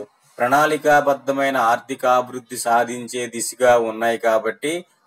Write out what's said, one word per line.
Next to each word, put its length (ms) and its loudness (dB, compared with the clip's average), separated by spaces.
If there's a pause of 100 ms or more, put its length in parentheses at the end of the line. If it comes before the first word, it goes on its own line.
(380)
ప్రణాళికాబద్ధమైన 1200 2
ఆర్థికాభివృద్ధి 1000 -2
సాధించే 720 -2
దిశగా 500 2
ఉన్నాయి 400 -2
కాబట్టి 680 -2 (220)